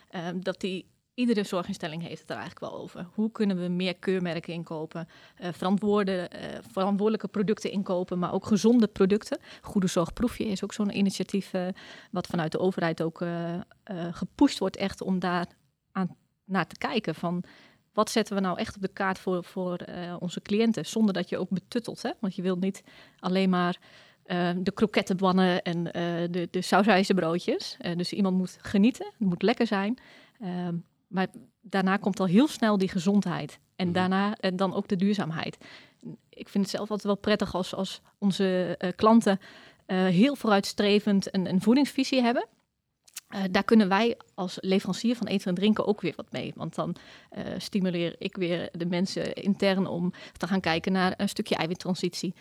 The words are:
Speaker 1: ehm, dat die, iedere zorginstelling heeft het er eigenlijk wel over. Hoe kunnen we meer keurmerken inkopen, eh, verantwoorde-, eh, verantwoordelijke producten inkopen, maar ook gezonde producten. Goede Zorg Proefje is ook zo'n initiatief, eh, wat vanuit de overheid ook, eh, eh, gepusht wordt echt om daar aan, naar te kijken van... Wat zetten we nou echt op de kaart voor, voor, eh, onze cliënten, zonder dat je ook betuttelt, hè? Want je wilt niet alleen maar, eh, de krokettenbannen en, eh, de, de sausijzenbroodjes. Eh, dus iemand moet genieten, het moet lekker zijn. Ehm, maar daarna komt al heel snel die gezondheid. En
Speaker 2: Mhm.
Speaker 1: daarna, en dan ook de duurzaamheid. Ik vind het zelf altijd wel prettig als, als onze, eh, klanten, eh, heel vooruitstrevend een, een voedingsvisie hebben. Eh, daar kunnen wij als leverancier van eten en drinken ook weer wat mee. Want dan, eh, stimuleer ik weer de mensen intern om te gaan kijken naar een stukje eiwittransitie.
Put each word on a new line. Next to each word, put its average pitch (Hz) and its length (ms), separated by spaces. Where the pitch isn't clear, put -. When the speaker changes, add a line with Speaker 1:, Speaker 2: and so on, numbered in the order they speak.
Speaker 1:
ehm, 175 300
dat 185 200
die, 185 260
iedere 233 300
zorginstelling 175 580
heeft 160 200
het - 80
er 147 80
eigenlijk - 340
wel - 100
over. 180 320
Hoe 220 180
kunnen 202 300
we 180 60
meer 180 280
keurmerken 180 580
inkopen, 165 540
eh, 175 180
verantwoorde-, 196 760
eh, - 320
verantwoordelijke 202 560
producten 202 440
inkopen, 185 480
maar 175 140
ook 190 120
gezonde 220 420
producten. 202 500
Goede 185 260
Zorg 170 260
Proefje 226 320
is 202 180
ook 202 100
zo'n 202 240
initiatief, 196 560
eh, 180 140
wat 175 160
vanuit 160 240
de 156 80
overheid 175 420
ook, 165 200
eh, 170 340
eh, 175 60
gepusht - 480
wordt 190 180
echt - 240
om 185 180
daar 175 260
aan, 185 240
naar 190 220
te - 100
kijken 240 380
van... 175 280
Wat 214 160
zetten 214 260
we 196 60
nou 185 160
echt - 180
op 202 60
de 190 120
kaart 190 260
voor, 180 240
voor, 180 320
eh, 175 440
onze 175 220
cliënten, 214 440
zonder 214 280
dat 185 160
je 185 80
ook 185 120
betuttelt, - 520
hè? - 180
Want 190 160
je 190 60
wilt 180 180
niet 190 240
alleen 190 300
maar, 180 280
eh, 175 340
de 185 140
krokettenbannen 185 920
en, 170 300
eh, 175 120
de, 175 200
de 180 100
sausijzenbroodjes. 190 1160
Eh, 170 160
dus 175 180
iemand 190 240
moet 180 240
genieten, 220 440
het 220 100
moet 175 140
lekker 233 260
zijn. 208 300
Ehm, 180 360
maar 185 200
daarna 190 360
komt 202 220
al 190 60
heel 202 220
snel 214 300
die 190 120
gezondheid. 180 720
En 185 100
Speaker 2:
Mhm. 175 100
Speaker 1:
daarna, 190 400
en 190 200
dan 185 180
ook 202 140
de 208 80
duurzaamheid. 175 600
Ik - 200
vind 202 140
het 190 100
zelf 208 160
altijd 208 180
wel 202 100
prettig 208 380
als, 185 200
als - 260
onze, 185 600
eh, 185 180
klanten, 220 440
eh, 185 200
heel 196 300
vooruitstrevend 202 1000
een, 185 160
een 185 120
voedingsvisie 262 600
hebben. 247 260
Eh, 202 140
daar 196 120
kunnen 220 260
wij 214 280
als 180 260
leverancier 190 560
van 214 120
eten 196 200
en 180 80
drinken 208 320
ook 208 140
weer 156 140
wat - 160
mee. - 240
Want 160 200
dan, 170 200
eh, - 140
stimuleer 175 600
ik - 180
weer 175 360
de 170 140
mensen 175 480
intern 196 540
om 175 240
te 175 100
gaan 190 140
kijken 170 300
naar 185 260
een 202 120
stukje - 260
eiwittransitie. 175 840